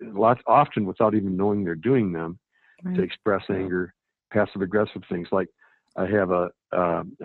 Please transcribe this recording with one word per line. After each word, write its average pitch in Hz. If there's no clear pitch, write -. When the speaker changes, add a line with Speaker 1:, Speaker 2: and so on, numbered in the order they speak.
Speaker 1:
lots, 110
often 120
without 104
even 98
knowing 101
they're 85
doing 110
them, 82
to 131
Speaker 2:
Right. -
Speaker 1:
express 95
anger, 90
passive 104
aggressive 101
things. 87
Like, 95
I 92
have 95
a, 90
uh, 85